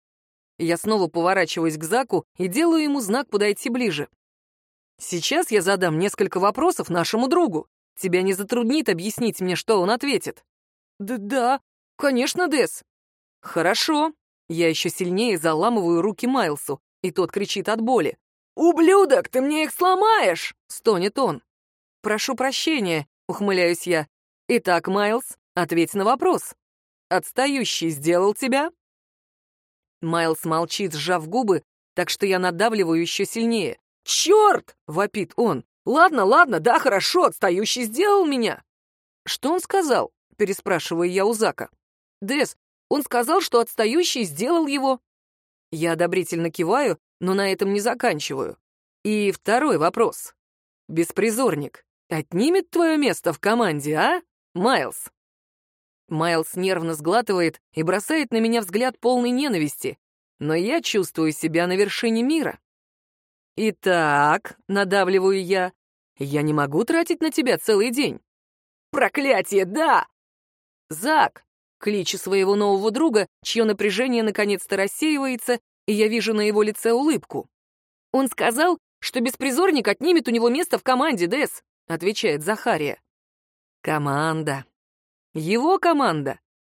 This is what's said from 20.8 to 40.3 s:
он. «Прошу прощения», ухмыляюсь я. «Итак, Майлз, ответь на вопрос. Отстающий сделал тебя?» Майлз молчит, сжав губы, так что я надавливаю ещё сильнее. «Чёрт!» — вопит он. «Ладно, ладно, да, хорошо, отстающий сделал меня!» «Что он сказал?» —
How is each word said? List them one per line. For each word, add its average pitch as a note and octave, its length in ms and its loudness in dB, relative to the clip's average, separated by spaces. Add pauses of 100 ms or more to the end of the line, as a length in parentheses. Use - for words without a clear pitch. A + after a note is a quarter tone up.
он. F#3 240 0 (600)
«Прошу G#3+ 320 -2
прощения», A3+ 720 -2 (220)
ухмыляюсь F3+ 580 0
я. E3 200 0 (420)
«Итак, F#3 400 2
Майлз, G#3 500 -2 (160)
ответь E3 400 0
на G3 100 0
вопрос. C#4 500 0 (540)
Отстающий A3 840 -2
сделал F3 440 2
тебя?» C4+ 360 -2 (1300)
Майлз E3 440 -2
молчит, E3 480 -2
сжав D#3 360 -4
губы, G3+ 340 0 (320)
так F3 160 -2
что - 160 -4
я F#3+ 120 2
надавливаю F3+ 640 0
ещё E3+ 240 -4
сильнее. A3+ 540 -2 (260)
«Чёрт!» — - 720 2 (100)
вопит F#3 500 -4
он. F#3 280 0 (200)
«Ладно, D4+ 400 4
ладно, B3+ 360 2
да, A#3 180 4
хорошо, C#4 460 0
отстающий G#3 600 0
сделал F#4 400 2
меня!» B3 380 -2 (600)
«Что - 280 -4
он F4+ 80 0
сказал?» — D4 520 0 (240)